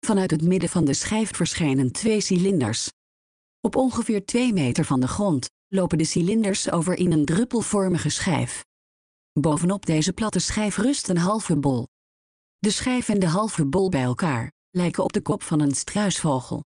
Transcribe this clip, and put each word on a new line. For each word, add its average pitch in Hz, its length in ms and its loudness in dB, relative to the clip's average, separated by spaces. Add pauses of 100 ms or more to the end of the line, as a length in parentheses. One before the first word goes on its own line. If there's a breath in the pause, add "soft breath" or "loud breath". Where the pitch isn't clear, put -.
Vanuit 190 260 2
het 156 100 0
midden 175 280 2
van 165 160 2
de 139 80 2
schijf 214 420 -2
verschijnen 135 560 0
twee 214 300 0
cilinders. 175 680 0 (720)
Op - 140 -2
ongeveer 233 500 0
twee 240 280 0
meter 147 320 2
van 135 140 0
de 127 80 2
grond 160 420 0 (180)
lopen 180 300 0
de 156 60 2
cilinders 196 680 0
over 170 260 0
in 175 140 2
een 156 140 4
druppelvormige 190 840 0
schijf. - 560 -2 (760)
Bovenop 165 460 0
deze 160 280 2
platte 208 260 -2
schijf 214 380 -2
rust 247 320 0
een 180 80 2
halve 180 400 0
bol. 135 300 0 (680)
De 208 140 0
schijf 247 380 -2
en 214 100 2
de 185 80 4
halve 180 380 0
bol 185 240 0
bij 143 140 0
elkaar 123 480 -2 (180)
lijken 175 340 0
op 180 100 -4
de 202 80 0
kop - 220 -2
van 151 160 0
een 143 160 2
struisvogel. 156 960 -2